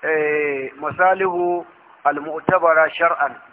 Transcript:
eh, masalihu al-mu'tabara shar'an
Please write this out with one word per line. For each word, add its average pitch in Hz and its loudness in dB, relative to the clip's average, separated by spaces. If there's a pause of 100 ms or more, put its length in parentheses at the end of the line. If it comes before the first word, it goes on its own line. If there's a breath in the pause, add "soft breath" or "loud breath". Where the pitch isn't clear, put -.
eh, 151 -2
masalihu 175 0 (400)
al-mu'tabara 160 2
shar'an 160 -2 (180)